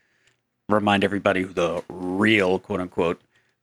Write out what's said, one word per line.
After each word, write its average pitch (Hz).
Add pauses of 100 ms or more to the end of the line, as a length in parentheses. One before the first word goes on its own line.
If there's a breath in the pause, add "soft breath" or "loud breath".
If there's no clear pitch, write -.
(680)
remind 101
everybody 95
who 95
the 85
real, 95
quote 95
unquote, 87 (420)